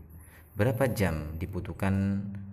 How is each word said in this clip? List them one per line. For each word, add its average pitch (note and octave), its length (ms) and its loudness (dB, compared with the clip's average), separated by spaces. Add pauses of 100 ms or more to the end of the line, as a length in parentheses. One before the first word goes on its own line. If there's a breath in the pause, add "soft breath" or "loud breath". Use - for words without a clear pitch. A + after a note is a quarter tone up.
(580 loud breath)
Berapa A#2+ 320 4
jam D#2+ 480 0
dibutuhkan G2 880 0 (280)